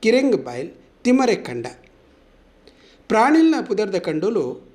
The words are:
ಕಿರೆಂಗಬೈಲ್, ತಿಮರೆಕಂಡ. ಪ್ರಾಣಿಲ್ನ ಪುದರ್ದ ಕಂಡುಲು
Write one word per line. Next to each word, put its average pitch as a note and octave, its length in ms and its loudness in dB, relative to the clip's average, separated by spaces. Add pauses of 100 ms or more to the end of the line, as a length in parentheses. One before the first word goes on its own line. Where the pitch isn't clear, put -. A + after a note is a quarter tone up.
ಕಿರೆಂಗಬೈಲ್, F#3 680 0 (340)
ತಿಮರೆಕಂಡ. A3+ 640 0 (1400)
ಪ್ರಾಣಿಲ್ನ D4+ 460 4 (120)
ಪುದರ್ದ G3+ 280 -4
ಕಂಡುಲು F3 500 -2 (300)